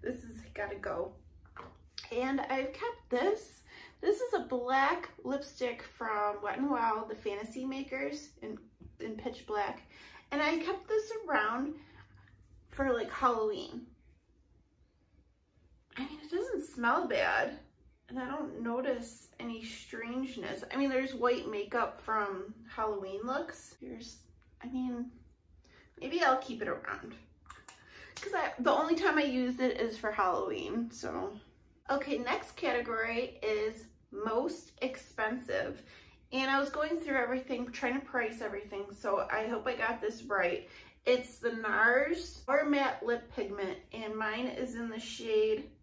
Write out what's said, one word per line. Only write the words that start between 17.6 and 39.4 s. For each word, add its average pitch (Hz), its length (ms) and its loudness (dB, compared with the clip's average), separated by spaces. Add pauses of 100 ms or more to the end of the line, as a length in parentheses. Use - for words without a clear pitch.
and 247 100 -6
I 254 80 -4
don't 294 340 -4
notice 240 680 -2 (100)
any 226 240 -8
strangeness. 226 1080 -6
I - 40 -4
mean, 277 140 4
there's 262 260 2
white 247 340 2
makeup 214 520 0
from 208 520 -2 (160)
Halloween 202 540 -2
looks. 285 560 -4
Here's, 240 380 -12 (440)
I 247 60 -10
mean, 254 420 -2 (880)
maybe 320 220 0
I'll 262 160 8
keep 240 240 -4
it 185 60 -2
around. - 480 -6 (1080)
'Cause 392 120 -4
I, 330 260 0
the 247 120 6
only 311 240 6
time 330 240 4
I 285 40 6
use 254 360 2
it 254 200 4
is 226 180 0
for 220 120 0
Halloween, 214 800 2
so. 214 480 -6 (540)
Okay, 277 260 0
next - 380 -2
category 233 880 0
is 214 420 0 (240)
most 226 640 -2 (100)
expensive. - 1000 -2 (480)
And 262 180 2
I 277 100 6
was 277 100 2
going 311 280 0
through 285 200 0
everything, 247 540 0
trying 254 280 0
to 277 60 -8
price 233 360 -2
everything, 202 520 -6
so 196 360 0
I 220 180 0